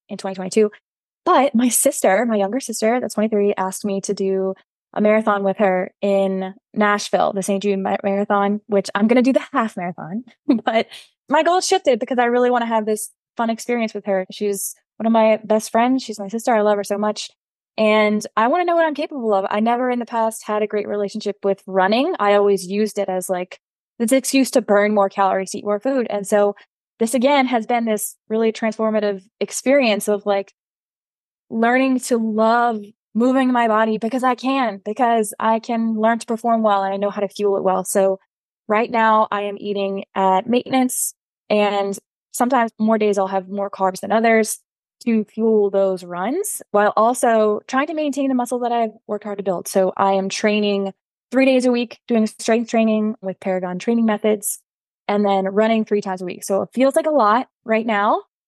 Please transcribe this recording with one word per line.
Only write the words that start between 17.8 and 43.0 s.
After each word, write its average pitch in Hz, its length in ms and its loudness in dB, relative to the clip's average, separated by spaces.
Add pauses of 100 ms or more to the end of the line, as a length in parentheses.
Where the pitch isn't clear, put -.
I 220 120 4
wanna 349 180 0
know 339 100 0
what 330 80 4
I'm 302 100 0
capable 269 380 -4
of. 196 160 0
I 208 120 -2
never 240 300 0
in 247 80 -2
the 233 60 -6
past 226 420 -4
had 214 160 -2
a 208 40 0
great 208 200 -4
relationship 208 560 -6
with 196 240 -2
running. 208 540 0
I 202 140 4
always 202 320 2
used 208 320 -2
it 196 100 -4
as, 185 220 -4
like, 180 300 -6 (380)
this 233 140 0
excuse 269 380 2
to 247 100 2
burn 208 320 2
more 196 160 4
calories, 190 440 0
to 208 60 -8
eat - 60 -12
more 208 160 -2
food. 262 300 -2
And 202 160 -6
so 202 280 2 (440)
this, 226 160 -2
again, 269 320 4
has 247 200 -2
been 233 200 0
this 214 300 -4 (120)
really 220 240 0
transformative 214 720 -2 (180)
experience 233 640 0
of, 208 200 -2
like, 196 260 -2 (960)
learning 247 520 0
to 240 180 -2
love 226 640 0 (320)
moving 254 380 2
my 233 160 2
body 220 300 2
because 233 260 -4
I 247 100 2
can, 240 500 -2
because 226 540 0
I 226 200 0
can 226 420 -4
learn 226 180 2
to - 80 -14
perform 226 360 0
well 202 200 2
and 196 120 -2
I - 20 -4
know 202 140 -2
how 208 100 -8
to 196 80 -2
fuel 196 300 0
it 190 40 -4
well. 185 220 0
So 190 340 0 (500)
right 214 220 0
now 220 400 2
I 202 120 -4
am 202 160 -8
eating 196 460 -4 (100)
at 190 340 2
maintenance, 254 680 -2 (360)
and 202 460 0 (360)
sometimes 240 460 0
more 220 180 2
days 208 220 2